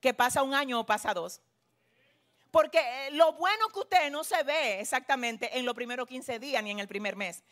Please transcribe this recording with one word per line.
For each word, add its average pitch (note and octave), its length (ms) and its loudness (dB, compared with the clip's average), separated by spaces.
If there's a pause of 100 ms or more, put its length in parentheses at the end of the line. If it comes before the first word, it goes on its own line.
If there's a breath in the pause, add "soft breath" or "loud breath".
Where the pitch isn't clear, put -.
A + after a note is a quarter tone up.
que B3+ 120 2
pasa B3+ 300 2
un C4+ 100 -2
año C4 280 -2
o A#3+ 40 -4
pasa G#3+ 280 0
dos. F3+ 260 -6 (1120)
Porque, D#4 280 4
eh, C4+ 320 -4
lo D#4+ 200 6
bueno G4+ 380 0
que G4+ 100 -8
usted F4 320 2
no D4+ 140 -6
se E4 180 0
ve C4 380 0
exactamente B3 760 -2
en B3+ 60 -2
los B3 120 0
primeros B3 340 -6
quince B3+ 300 -8
días B3+ 220 -2
ni G#3 100 -6
en G#3 80 -6
el G3+ 100 -6
primer G3+ 260 -4
mes. F#3+ 260 -6 (100)